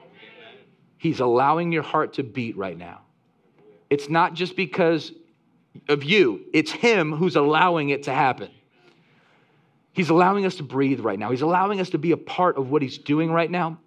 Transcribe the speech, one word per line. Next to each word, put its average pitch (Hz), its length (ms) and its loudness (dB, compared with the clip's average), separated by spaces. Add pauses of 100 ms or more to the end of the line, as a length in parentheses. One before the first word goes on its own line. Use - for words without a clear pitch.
(1000)
He's 151 220 -2
allowing 139 520 2
your 156 120 -2
heart 151 300 -2
to 143 80 -4
beat 117 340 -8
right 95 200 -8
now. 85 260 -18 (840)
It's 143 200 0
not 165 260 0
just 180 220 -6
because 170 560 0 (760)
of 147 160 2
you. 170 480 2
It's 156 200 0
him 196 400 2
who's 156 240 0
allowing 156 540 2
it 139 140 -4
to 139 80 -4
happen. 131 380 0 (1400)
He's 170 180 0
allowing 185 340 4
us 185 120 -2
to 147 80 -10
breathe 131 340 0
right 104 200 -4
now. 104 120 -4
He's 127 120 -2
allowing 185 380 0
us 180 100 -6
to 156 80 -2
be 160 120 0
a 147 60 2
part - 400 0
of 135 140 -4
what 147 120 0
he's 131 160 -6
doing 160 320 0
right 165 200 0
now. 165 360 -4